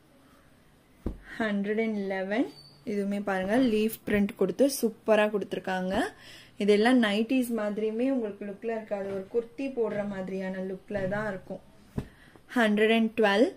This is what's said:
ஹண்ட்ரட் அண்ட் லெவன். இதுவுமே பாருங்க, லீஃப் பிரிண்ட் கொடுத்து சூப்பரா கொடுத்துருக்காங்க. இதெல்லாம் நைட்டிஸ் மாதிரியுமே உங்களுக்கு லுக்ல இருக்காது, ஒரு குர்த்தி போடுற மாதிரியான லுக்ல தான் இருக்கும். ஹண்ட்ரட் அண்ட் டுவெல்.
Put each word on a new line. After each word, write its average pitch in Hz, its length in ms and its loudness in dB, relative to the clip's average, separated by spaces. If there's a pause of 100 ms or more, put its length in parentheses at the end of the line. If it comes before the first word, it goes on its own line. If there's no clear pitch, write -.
(1400)
ஹண்ட்ரட் 208 480 -2
அண்ட் 214 140 -2 (120)
லெவன். 196 340 -2 (440)
இதுவுமே 202 360 -2
பாருங்க, 196 300 0 (180)
லீஃப் 214 320 0
பிரிண்ட் 202 320 2
கொடுத்து 185 260 2 (140)
சூப்பரா 214 460 2 (100)
கொடுத்துருக்காங்க. 190 600 -4 (680)
இதெல்லாம் 208 420 6
நைட்டிஸ் 226 540 0
மாதிரியுமே 214 560 -2
உங்களுக்கு 208 340 -6
லுக்ல 202 300 -8
இருக்காது, 202 380 -8
ஒரு 190 80 -6 (100)
குர்த்தி 240 320 -4 (100)
போடுற 208 240 -2 (140)
மாதிரியான 190 560 -6
லுக்ல 190 340 -6 (100)
தான் 214 180 -4
இருக்கும். 190 300 -12 (960)
ஹண்ட்ரட் 214 380 4
அண்ட் 220 220 2
டுவெல். 208 280 6 (100)